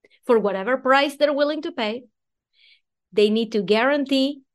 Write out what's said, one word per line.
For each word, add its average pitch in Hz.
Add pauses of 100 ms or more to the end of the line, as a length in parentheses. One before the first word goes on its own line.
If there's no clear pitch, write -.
(260)
for 233
whatever 196
price 277
they're 294
willing 294
to 339
pay. 226 (1080)
They 208
need 220
to 208
guarantee 269 (140)